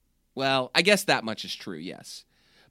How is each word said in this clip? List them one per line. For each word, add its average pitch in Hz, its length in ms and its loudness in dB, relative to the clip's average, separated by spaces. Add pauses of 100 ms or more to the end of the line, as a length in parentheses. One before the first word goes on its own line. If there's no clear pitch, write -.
(340)
Well, 135 400 0
I 170 60 6
guess 196 240 4
that 127 200 2
much 110 200 -6
is 92 100 -10
true, 90 220 -10
yes. - 480 -14 (460)